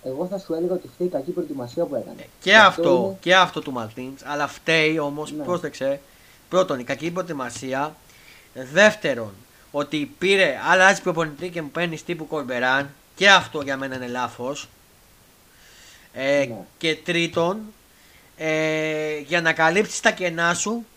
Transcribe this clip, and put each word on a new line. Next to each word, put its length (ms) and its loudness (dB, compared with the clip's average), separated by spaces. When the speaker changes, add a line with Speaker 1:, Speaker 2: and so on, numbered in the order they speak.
Speaker 1:
Εγώ 260 -6
θα 80 -6
σου 160 -6
έλεγα 200 -2
ότι 200 -8
φταίει 120 -4
η 40 -2
κακή 200 -6
προετοιμασία 540 -6
που 100 -6
έκανε. 260 -8
Speaker 2:
Ε, 20 -16
και 60 -18
Speaker 1:
Και 60 8
αυτό 260 8
Speaker 2:
αυτό, 240 4
Speaker 1:
είναι 140 -6
Speaker 2:
και 160 2
αυτό 240 4
του 120 -8
Μαρτίνς, 520 -8
αλλά 220 -4
φταίει 520 0
όμως, 340 -6
Speaker 1:
Ναι. 120 -8
Speaker 2:
πρόσεξε, 560 -4
πρώτον, 300 2
η 60 -8
κακή 260 -6
προετοιμασία, 840 -6
δεύτερον, 580 2
ότι 480 -4
πήρε, 400 2
αλλάζει 320 6
προπονητή 460 -4
και 140 -8
μου 80 -10
παίρνεις 340 -6
τύπου 220 -8
Κορμπεράν, 640 0
και 160 4
αυτό 300 4
για 160 -4
μένα 180 -8
είναι 120 -8
λάθος. 640 -8
Ε, 360 0
Speaker 1:
Ναι. 60 -10
Speaker 2:
και 260 -2
τρίτον, 560 -2
ε, 840 -2
για 220 0
να 120 2
καλύψεις 480 2
τα 100 4
κενά 440 -2
σου 300 -4